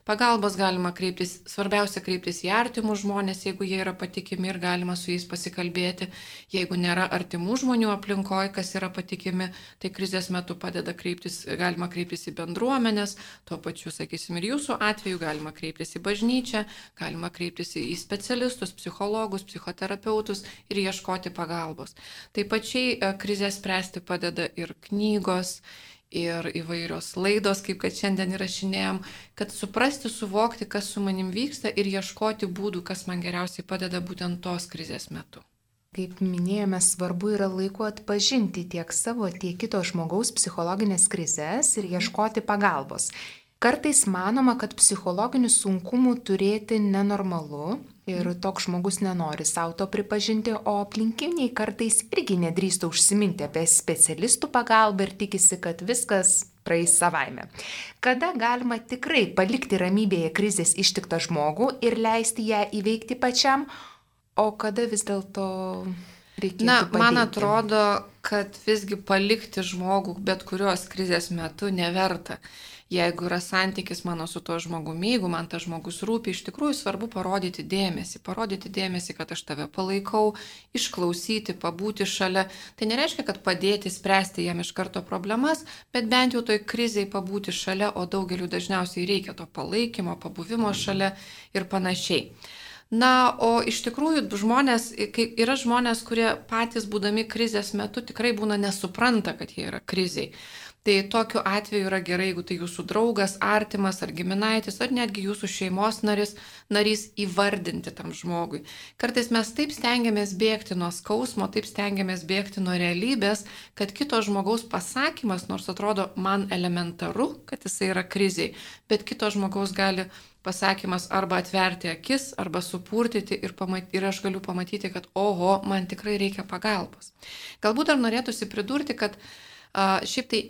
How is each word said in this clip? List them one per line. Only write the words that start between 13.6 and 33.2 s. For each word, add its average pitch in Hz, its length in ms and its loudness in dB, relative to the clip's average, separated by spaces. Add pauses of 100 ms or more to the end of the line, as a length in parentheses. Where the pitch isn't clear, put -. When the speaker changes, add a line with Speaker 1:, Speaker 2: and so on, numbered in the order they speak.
Speaker 1:
sakysim, 160 480 -8
ir 196 140 -2
jūsų 285 280 -2
atveju 208 420 -2
galima 151 300 -4
kreiptis 160 460 -8
į 170 60 -10
bažnyčią, 226 640 0 (280)
galima 170 360 -6
kreiptis 175 460 -8
į, 156 140 -4
į 175 80 -4
specialistus, 240 800 -4
psichologus, 202 720 -4
psichoterapeutus 202 1000 -4 (200)
ir 196 180 -2
ieškoti 185 500 -4
pagalbos. 165 640 -6 (340)
Tai 208 160 -2
pačiai, 220 500 0
e, 196 220 0
krizę 202 340 -2
spręsti 185 500 -4
padeda 175 500 -2
ir 165 300 -8
knygos, 196 800 0 (500)
ir 170 380 -2
įvairios 170 680 -6
laidos, 196 460 2
kaip 190 200 -4
kad 180 100 0
šiandien 190 440 0
įrašinėjom, 190 640 -2 (340)
kad 202 180 -6
suprasti, 240 580 0
suvokti, 214 560 0
kas 202 200 -4
su - 160 -4
manim 190 300 0
vyksta 226 400 -2
ir 202 180 0
ieškoti 202 580 -2
būdų, 180 360 -4
kas 185 240 -8
man 180 140 -2